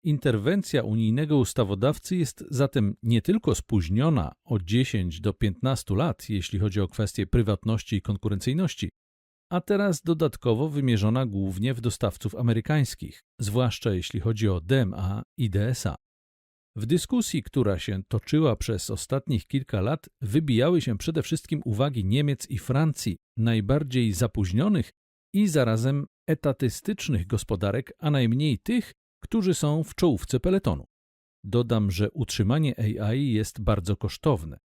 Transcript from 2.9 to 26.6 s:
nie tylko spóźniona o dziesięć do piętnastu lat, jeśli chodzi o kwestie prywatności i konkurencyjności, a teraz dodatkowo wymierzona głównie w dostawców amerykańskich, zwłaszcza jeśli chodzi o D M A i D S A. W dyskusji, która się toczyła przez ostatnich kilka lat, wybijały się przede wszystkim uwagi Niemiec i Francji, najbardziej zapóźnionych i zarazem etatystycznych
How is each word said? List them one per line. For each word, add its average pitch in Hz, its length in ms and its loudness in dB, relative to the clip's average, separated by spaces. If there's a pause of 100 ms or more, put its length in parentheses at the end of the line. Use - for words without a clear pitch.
nie 113 180 2
tylko 175 340 2
spóźniona 104 760 0 (140)
o 110 140 0
dziesięć 90 640 -2
do 101 120 0
piętnastu 113 640 -2
lat, 127 340 -2
jeśli 98 300 -4
chodzi 104 220 0
o 92 60 0
kwestie 101 400 -4
prywatności 110 680 0
i 92 60 0
konkurencyjności, 113 880 -2 (600)
a 175 100 0
teraz 202 400 0
dodatkowo 156 680 0
wymierzona 127 560 2
głównie 98 480 -2
w 120 80 -8
dostawców 113 540 -2
amerykańskich, 120 840 0 (180)
zwłaszcza 110 540 0
jeśli 92 260 -2
chodzi 107 300 0
o 87 120 0
D 127 200 2
M 95 120 0
A 95 300 -4 (140)
i 117 120 0
D 101 180 0
S 127 180 -4
A. 82 100 -2 (800)
W 107 100 -6
dyskusji, 175 580 0
która 104 360 0
się 95 280 -4
toczyła 143 480 2
przez - 340 -4
ostatnich 127 580 -4
kilka 131 340 -2
lat, 127 280 -4 (120)
wybijały 139 600 2
się 117 160 -2
przede 160 260 -2
wszystkim - 420 -4
uwagi 120 400 -2
Niemiec 139 440 0
i 113 80 -4
Francji, 135 600 0 (200)
najbardziej 117 760 2
zapóźnionych 113 800 0 (420)
i 208 140 4
zarazem 135 580 2 (220)
etatystycznych 139 1000 -2